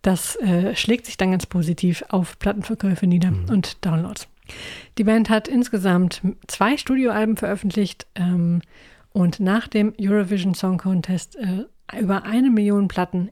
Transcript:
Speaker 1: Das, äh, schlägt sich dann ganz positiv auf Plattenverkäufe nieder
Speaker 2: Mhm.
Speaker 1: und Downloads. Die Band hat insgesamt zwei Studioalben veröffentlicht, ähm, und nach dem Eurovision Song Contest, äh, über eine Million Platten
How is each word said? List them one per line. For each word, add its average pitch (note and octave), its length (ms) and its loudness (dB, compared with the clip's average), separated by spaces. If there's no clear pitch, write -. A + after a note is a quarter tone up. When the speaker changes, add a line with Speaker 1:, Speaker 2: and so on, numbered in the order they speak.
Speaker 1:
Das, - 340 0
äh, F#3 360 0
schlägt A#3+ 320 -2
sich - 120 -14
dann F#3 140 2
ganz F#3 160 0
positiv F3 600 0
auf F#3 320 -2
Plattenverkäufe G3+ 680 -2
nieder F3 240 4
Speaker 2:
Mhm. F2+ 180 -2
Speaker 1:
und - 360 -2
Downloads. E3+ 440 -4
Die A3+ 60 2
Band A3 260 4
hat A3 200 2
insgesamt F#3+ 720 2
zwei A#3+ 300 0
Studioalben A3+ 580 0
veröffentlicht, G3+ 800 -4
ähm, F3 460 0
und F3 300 0
nach G3+ 260 0
dem G#3+ 320 0
Eurovision G3 540 0
Song F#3 240 -2
Contest, F#3 580 -2
äh, G#3 300 -4
über G3 240 0
eine A#3+ 280 2
Million G3+ 360 2
Platten F3+ 440 -2